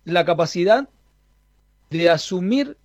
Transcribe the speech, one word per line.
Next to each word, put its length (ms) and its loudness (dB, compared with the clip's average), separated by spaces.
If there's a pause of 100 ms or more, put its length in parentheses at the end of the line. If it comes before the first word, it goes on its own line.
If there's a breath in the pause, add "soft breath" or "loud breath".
la 180 0
capacidad 640 0 (1000)
de 200 2
asumir 760 -2